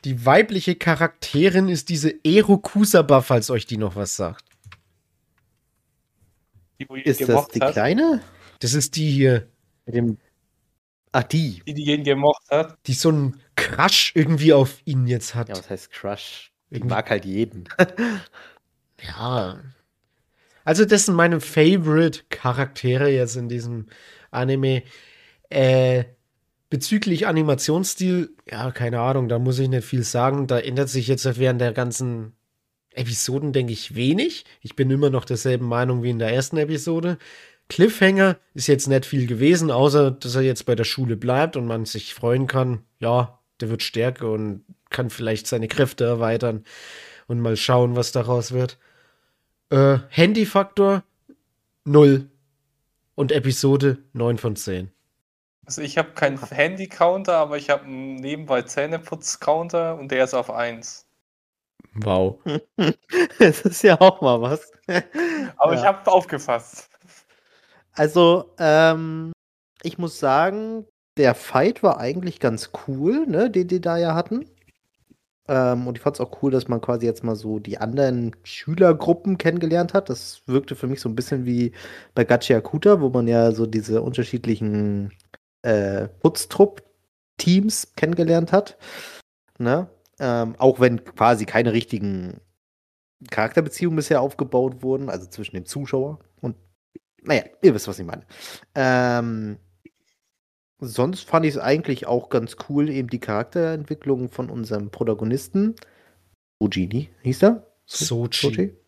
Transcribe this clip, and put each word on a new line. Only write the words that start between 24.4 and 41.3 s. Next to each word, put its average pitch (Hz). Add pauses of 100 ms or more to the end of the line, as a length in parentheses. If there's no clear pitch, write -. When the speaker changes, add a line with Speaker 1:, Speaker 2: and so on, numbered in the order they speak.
Speaker 1:
Äh, 131 (640)
bezüglich 190
Animationsstil, 165 (200)
ja, 120
keine 120
Ahnung, 127
da 117
muss 127
ich 135
nicht 127
viel 123
sagen. 131
Da 123
ändert 131
sich 127
jetzt 131 (120)
während 127
der 120
ganzen 120 (580)
Episoden, 127
denke 123
ich, -
wenig. 180 (160)
Ich -
bin 131
immer 139
noch 131
derselben 123
Meinung 123
wie 123
in 117
der 113
ersten 135
Episode. 160 (500)
Cliffhanger 190 (160)
ist 131
jetzt 135
nicht 135
viel 127
gewesen, 151
außer 139
dass 123
er 131
jetzt 131
bei 120
der 113
Schule 117
bleibt 127